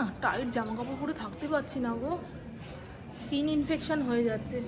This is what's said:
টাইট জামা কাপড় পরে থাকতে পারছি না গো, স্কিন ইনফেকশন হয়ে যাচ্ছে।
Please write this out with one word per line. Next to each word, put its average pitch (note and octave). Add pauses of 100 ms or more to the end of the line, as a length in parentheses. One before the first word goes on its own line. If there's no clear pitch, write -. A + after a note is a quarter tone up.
(220)
টাইট B3
জামা A3
কাপড় B3+
পরে D4+
থাকতে A3
পারছি C#4+
না A#3+ (100)
গো, C#4+ (1080)
স্কিন C#4+
ইনফেকশন D4+
হয়ে A#3+
যাচ্ছে। A3 (100)